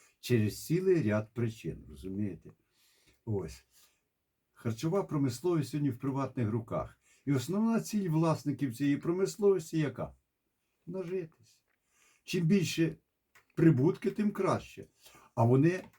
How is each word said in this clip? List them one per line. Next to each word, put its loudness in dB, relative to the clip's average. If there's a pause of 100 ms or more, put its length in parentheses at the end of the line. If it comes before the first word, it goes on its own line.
(200)
через 0
цілий 2
ряд -2
причин, -6
розумієте? -8 (760)
Ось. -6 (880)
Харчова -4
промисловість 0
сьогодні -2
в -4
приватних -4
руках. -6 (260)
І 0
основна 0
ціль -4
власників 0
цієї 0
промисловості 0
яка? -4 (760)
Нажитись. -8 (640)
Чим -2
більше 2 (600)
прибутки, 6
тим 0
краще. -2 (500)
А 2
вони 4 (160)